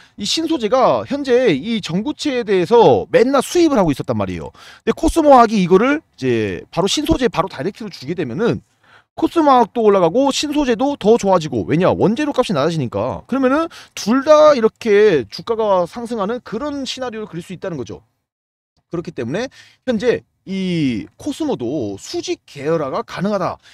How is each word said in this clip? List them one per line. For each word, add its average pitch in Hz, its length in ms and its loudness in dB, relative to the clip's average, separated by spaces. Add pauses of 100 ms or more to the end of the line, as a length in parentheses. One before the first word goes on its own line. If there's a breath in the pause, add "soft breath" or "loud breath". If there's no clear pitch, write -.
(180 soft breath)
이 202 80 -10
신소재가 226 840 0
현재 254 460 2
이 208 260 -4
전구체에 240 640 -4
대해서 180 680 4
맨날 247 300 2
수입을 302 360 2
하고 175 140 2
있었단 127 260 -4
말이에요. 90 320 -6 (340 loud breath)
근데 220 120 -2
코스모 302 380 4
화학이 226 300 6
이거를 233 380 4 (140)
이제 110 460 -2 (100)
바로 175 160 -2
신소재 302 400 0
바로 180 200 -2
다이렉트로 - 420 -10
주게 135 240 -12
되면은 156 480 -2 (540 soft breath)
코스모 311 340 0
화학도 247 340 2
올라가고 202 480 4
신소재도 277 640 -2
더 220 220 4
좋아지고, 156 480 0
왜냐? 147 260 2
원재료 214 440 0
값이 247 160 -2
낮아지니까. 131 760 -2
그러면은 269 400 0 (260 loud breath)
둘 - 300 -2
다 302 320 6
이렇게 208 760 2
주가가 202 560 -2
상승하는 233 580 -8
그런 277 400 -6
시나리오를 226 440 -10
그릴 170 160 -12
수 - 100 -14
있다는 170 240 -8
거죠. 104 240 -10 (880)
그렇기 170 220 -8
때문에 151 380 -6 (360 loud breath)
현재 220 360 0 (240)
이 170 600 -2 (120)
코스모도 143 800 -6
수직 349 480 -8
계열화가 156 560 -4
가능하다. 175 540 -4 (160 loud breath)